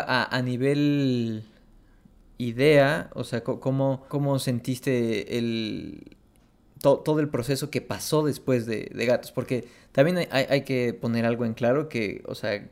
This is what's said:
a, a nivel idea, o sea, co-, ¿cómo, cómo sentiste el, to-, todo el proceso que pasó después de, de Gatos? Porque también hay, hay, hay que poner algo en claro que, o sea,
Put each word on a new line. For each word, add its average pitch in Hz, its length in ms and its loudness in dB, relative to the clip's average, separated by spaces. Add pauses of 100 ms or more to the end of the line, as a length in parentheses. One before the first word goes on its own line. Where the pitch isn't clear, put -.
a, 123 280 0
a 127 60 0
nivel 127 1000 2 (960)
idea, 139 800 4
o 123 80 -6
sea, 117 200 -4
co-, - 160 -4
¿cómo, 135 500 0
cómo 139 300 0
sentiste 120 960 -2
el, 110 800 -6 (640)
to-, 139 180 6
todo 156 220 0
el 147 80 0
proceso 135 420 -2
que 123 100 -2
pasó 151 420 -2
después 127 420 0
de, 110 280 -6
de 110 120 -2
Gatos? - 260 2
Porque 123 360 -4 (260)
también 170 260 4
hay, 165 120 -4
hay, 131 180 2
hay - 140 2
que 123 300 0
poner 117 320 -2
algo 120 200 0
en 113 80 -2
claro 135 360 0
que, 110 380 -4
o - 80 -8
sea, 104 360 -6